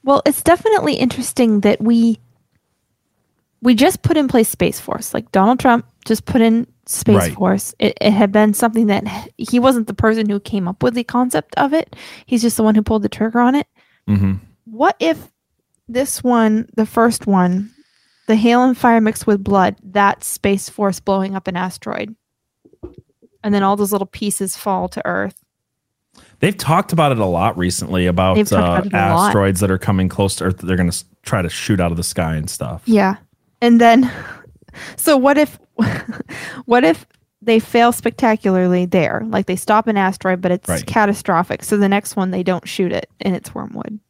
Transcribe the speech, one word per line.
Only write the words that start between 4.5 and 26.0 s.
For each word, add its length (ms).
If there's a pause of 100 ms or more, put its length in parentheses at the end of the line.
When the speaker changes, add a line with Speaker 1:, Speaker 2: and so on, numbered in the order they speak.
Speaker 1:
Force. 340
Like, 200
Donald 260
Trump 260 (200)
just 200
put 160
in 240 (200)
Space 320
Speaker 2:
Right. 160
Speaker 1:
Force. 460
It, 200
it 120
had 200
been 220
something 340
that 160 (340)
he 220
wasn't 280
the 60
person 360
who 100
came 280
up 160
with 100
the 100
concept 540
of 160
it. 220 (300)
He's 160
just 140
the 80
one 120
who 80
pulled 180
the 80
trigger 300
on 160
it. 120 (400)
Speaker 2:
Mm-hmm. 260 (320)
Speaker 1:
What 340
if 320 (580)
this 340
one, 520
the 100
first 420
one, 440 (560)
the 80
hail 280
and 140
fire 240
mixed 260
with 160
blood, 400
that's 440
Space 420
Force 300
blowing 360
up 120
an 100
asteroid, 580 (1300)
and 100
then 100
all 120
those 160
little 160
pieces 480
fall 340
to 160
Earth? 380 (960)